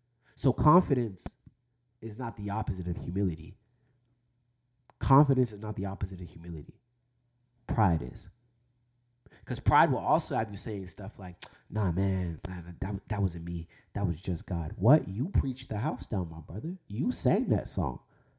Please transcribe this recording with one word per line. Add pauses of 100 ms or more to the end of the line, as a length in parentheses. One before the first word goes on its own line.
(360)
So
confidence (760)
is
not
the
opposite
of
humility. (1400)
Confidence
is
not
the
opposite
of
humility. (840)
Pride
is. (1160)
'Cause
pride
will
also
have
you
saying
stuff
like, (340)
"Nah,
man,
nah,
that,
that,
that
wasn't
me. (240)
That
was
just
God."
What?
You
preached
the
house
down,
my
brother. (100)
You
sang
that
song. (380)